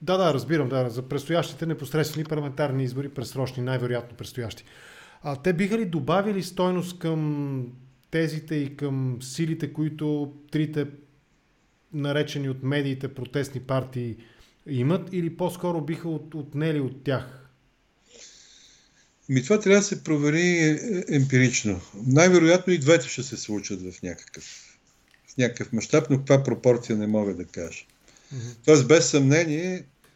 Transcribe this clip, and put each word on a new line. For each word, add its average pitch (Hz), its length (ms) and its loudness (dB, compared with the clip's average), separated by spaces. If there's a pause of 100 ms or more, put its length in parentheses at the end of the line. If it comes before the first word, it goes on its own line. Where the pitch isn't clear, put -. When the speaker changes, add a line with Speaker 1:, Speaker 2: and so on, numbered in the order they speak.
Speaker 1:
Да, 185 160 0
да, 175 160 4
разбирам, 131 360 0
да, 127 200 0
за 117 120 -8
предстоящите 143 640 -4
непосредствени 156 600 -4
парламентарни 139 580 -2
избори, 131 260 -6
предсрочни, 127 540 -6
най-вероятно 123 540 -4
предстоящи. - 460 -12 (600)
А 139 180 -8
те 185 120 2
биха 196 240 0
ли 226 80 -2
добавили 175 580 0
стойност 180 560 -2
към 147 680 -2 (440)
тезите 160 440 -2
и 139 220 -4
към 131 440 -2
силите, 160 520 -4
които 151 600 -4 (180)
трите 151 360 -2 (1040)
наречени 143 560 -2
от 131 140 -6
медиите 139 500 -2
протестни 135 460 -6
партии 127 560 -4 (520)
имат, 151 440 0
или 170 260 -4
по-скоро 175 440 -4
биха 160 280 -6
от-, 151 260 -8
отнели 151 440 -4
от 131 240 -6
тях? - 400 -4 (1900)
Speaker 2:
Ми, 131 140 2
това 214 160 2
трябва 202 200 6
да 196 60 2
се 156 180 -6
провери, 151 380 2
е, 170 280 4
е, 180 460 -2
емпирично. 127 680 2 (260)
Най-вероятно 175 680 6
и 175 60 2
двете 160 280 4
ще - 160 -8
се 110 140 -10
случат 101 440 -6
в 92 220 -14
някакъв, - 400 -12 (880)
в - 40 -20
някакъв 120 360 -2
мащаб, 131 360 0
но 135 80 4
каква 135 260 4
пропорция 117 540 2
не 107 100 -2
мога 104 280 0
да 87 100 -8
кажа. 85 400 -12 (460)
Speaker 1:
Мгм. 131 100 -10 (240)
Speaker 2:
Тоест, 151 220 8
без 160 220 6
съмнение, 156 760 2 (300)